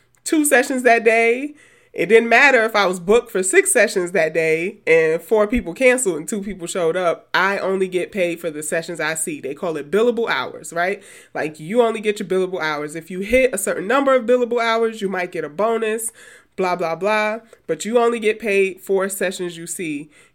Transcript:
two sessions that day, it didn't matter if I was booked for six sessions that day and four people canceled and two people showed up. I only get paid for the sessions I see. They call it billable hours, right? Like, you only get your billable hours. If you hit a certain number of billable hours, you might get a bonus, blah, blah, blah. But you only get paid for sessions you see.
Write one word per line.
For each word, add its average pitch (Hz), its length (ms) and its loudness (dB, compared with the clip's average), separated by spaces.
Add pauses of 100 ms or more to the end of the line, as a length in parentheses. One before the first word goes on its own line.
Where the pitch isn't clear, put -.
(240)
two 311 200 0
sessions 262 380 2
that 233 220 4
day, 233 500 2 (380)
it 170 140 -2
didn't 226 220 6
matter 233 360 6
if 220 100 -2
I 202 120 2
was 185 120 -2
booked 202 320 2
for 185 140 -2
six 381 280 2
sessions 202 400 2
that 165 220 0
day 160 500 0
and 160 380 4
four 214 240 2
people 208 280 -2
canceled 247 420 2
and 156 120 -10
two 208 140 -6
people 185 240 -10
showed 165 300 -2
up. 180 360 -2
I 190 260 0
only 190 280 -2
get 175 240 -4
paid 175 300 -4
for 170 100 -6
the 151 140 -10
sessions 165 340 -6
I 156 160 -4
see. 156 260 -6
They 135 140 -8
call 160 220 -6
it 147 160 -12
billable 226 360 2
hours, 131 440 -6
right? 180 300 -4 (320)
Like, 156 260 -6
you 196 220 2
only 226 180 0
get 208 180 -2
your 185 100 -6
billable 185 320 -2
hours. 151 360 -6
If 160 160 -14
you 180 80 -8
hit 254 340 2
a - 40 -4
certain 185 280 -4
number 277 260 2
of 254 140 2
billable 240 340 2
hours, 226 400 0
you 196 80 -4
might 180 220 -4
get 165 140 -6
a 147 40 -8
bonus, 220 640 -2 (460)
blah, 180 180 -2
blah, 165 220 -4
blah. 214 420 -2 (300)
But 160 160 -4
you 226 140 0
only 233 200 2
get 214 220 -2
paid 196 400 0
for 190 280 -2
sessions 185 480 -6
you 165 120 -12
see. 156 420 -8 (240)